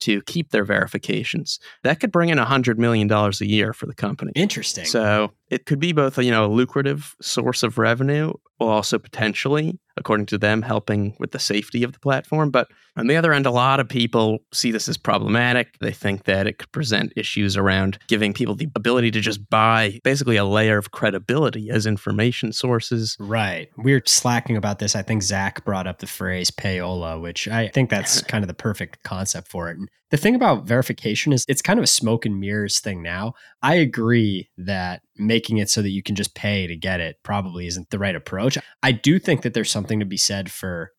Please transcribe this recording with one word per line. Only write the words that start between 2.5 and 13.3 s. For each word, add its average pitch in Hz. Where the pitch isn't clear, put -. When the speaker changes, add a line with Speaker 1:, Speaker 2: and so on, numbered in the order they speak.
Speaker 1:
million 117
dollars 104
a 104
year 107
for -
the -
company. 104
Speaker 2:
Interesting. 110
Speaker 1:
So 107
it 127
could 143
be 170
both, 139
you 123
know, 110
a 104
lucrative 139
source 123
of 113
revenue, 135
while 113
also 107
potentially, 147
according 107
to 104
them, 107
helping 107
with -
the -
safety 107
of 127
the -
platform. 147
But 123
on 117
the 143
other 165